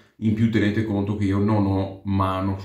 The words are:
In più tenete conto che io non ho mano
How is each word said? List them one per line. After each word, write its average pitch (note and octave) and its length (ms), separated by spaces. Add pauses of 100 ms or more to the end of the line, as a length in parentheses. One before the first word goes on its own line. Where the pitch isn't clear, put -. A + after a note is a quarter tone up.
(180)
In A2 180
più A2+ 160
tenete G#2 340
conto G2+ 300
che G2+ 100
io G2 140
non G#2 260
ho G2 400
mano G2 600